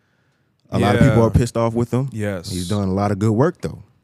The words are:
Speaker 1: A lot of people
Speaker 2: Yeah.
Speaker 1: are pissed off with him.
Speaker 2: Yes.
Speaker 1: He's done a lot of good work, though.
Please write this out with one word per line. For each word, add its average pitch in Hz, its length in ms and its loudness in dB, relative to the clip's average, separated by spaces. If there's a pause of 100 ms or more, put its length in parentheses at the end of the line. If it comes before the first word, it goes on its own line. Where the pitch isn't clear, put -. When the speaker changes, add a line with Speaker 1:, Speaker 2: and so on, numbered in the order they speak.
(720)
Speaker 1:
A 98 80 -2
lot 101 160 2
of - 60 2
people 107 160 4
Speaker 2:
Yeah. 113 80 6
Speaker 1:
are 113 60 2
pissed 120 260 0
off 117 180 0
with 120 180 -2
him. 131 200 -2
Speaker 2:
Yes. 101 360 -8
Speaker 1:
He's 90 200 -6
done 101 200 -2
a 92 40 -2
lot 101 180 0
of 101 80 -2
good 110 140 0
work, 139 280 0
though. - 220 -10 (220)